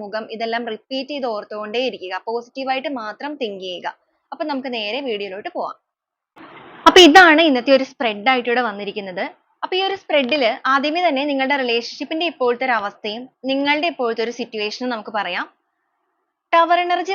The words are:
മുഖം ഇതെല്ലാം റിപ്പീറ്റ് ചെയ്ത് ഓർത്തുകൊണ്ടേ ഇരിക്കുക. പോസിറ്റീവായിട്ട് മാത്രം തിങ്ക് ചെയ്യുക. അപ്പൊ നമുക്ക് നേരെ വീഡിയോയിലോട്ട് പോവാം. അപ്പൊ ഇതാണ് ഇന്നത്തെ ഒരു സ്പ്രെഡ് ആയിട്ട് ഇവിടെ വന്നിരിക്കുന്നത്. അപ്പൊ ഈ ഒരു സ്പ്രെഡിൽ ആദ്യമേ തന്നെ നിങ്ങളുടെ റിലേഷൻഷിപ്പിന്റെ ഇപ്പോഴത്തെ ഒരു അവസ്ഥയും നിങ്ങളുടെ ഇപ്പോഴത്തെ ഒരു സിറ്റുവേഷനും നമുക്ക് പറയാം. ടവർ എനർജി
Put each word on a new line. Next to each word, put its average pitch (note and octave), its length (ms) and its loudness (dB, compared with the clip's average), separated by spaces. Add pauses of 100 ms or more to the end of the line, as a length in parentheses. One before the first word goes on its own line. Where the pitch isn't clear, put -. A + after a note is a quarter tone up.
മുഖം G#3+ 240 -8 (100)
ഇതെല്ലാം A3+ 280 -4 (100)
റിപ്പീറ്റ് C4 400 -8
ചെയ്ത് C4 200 -6
ഓർത്തുകൊണ്ടേ G#3 560 -6
ഇരിക്കുക. F#3 380 -10
പോസിറ്റീവായിട്ട് C4 640 -6 (100)
മാത്രം G#3+ 400 -10
തിങ്ക് G3+ 240 -8
ചെയ്യുക. F3+ 220 -10 (440)
അപ്പൊ D4 200 -8
നമുക്ക് C4 260 -6
നേരെ A3 320 -6
വീഡിയോയിലോട്ട് G3+ 480 -8
പോവാം. F#3 180 -8 (1120)
അപ്പൊ F4+ 120 8 (100)
ഇതാണ് E4 400 10
ഇന്നത്തെ B3+ 300 2
ഒരു C4+ 120 -4
സ്പ്രെഡ് G#3+ 400 -2
ആയിട്ട് B3+ 200 0
ഇവിടെ B3 180 2
വന്നിരിക്കുന്നത്. G3+ 560 -8 (380)
അപ്പൊ - 160 -4
ഈ F#4+ 100 0
ഒരു G4 140 -4
സ്പ്രെഡിൽ C#4+ 400 2 (300)
ആദ്യമേ D4 340 0
തന്നെ C#4 140 0 (120)
നിങ്ങളുടെ C4+ 220 0 (100)
റിലേഷൻഷിപ്പിന്റെ C4+ 640 -2
ഇപ്പോഴത്തെ B3 360 -2
ഒരു B3+ 140 2
അവസ്ഥയും G#3 420 -8 (280)
നിങ്ങളുടെ C#4+ 420 0
ഇപ്പോഴത്തെ A3+ 340 -2
ഒരു A#3+ 120 -6
സിറ്റുവേഷനും A3+ 560 -6
നമുക്ക് G#3+ 240 -12
പറയാം. F#3+ 260 -4 (1080)
ടവർ E4 300 4
എനർജി F4+ 320 -2